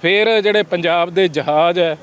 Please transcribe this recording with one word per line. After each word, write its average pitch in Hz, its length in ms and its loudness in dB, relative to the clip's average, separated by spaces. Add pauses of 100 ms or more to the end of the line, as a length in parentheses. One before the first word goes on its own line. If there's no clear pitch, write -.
ਫਿਰ 214 380 2
ਜਿਹੜੇ 208 220 0
ਪੰਜਾਬ 170 480 -2
ਦੇ 180 180 0
ਜਹਾਜ਼ 156 500 0
ਹੈ 160 240 -2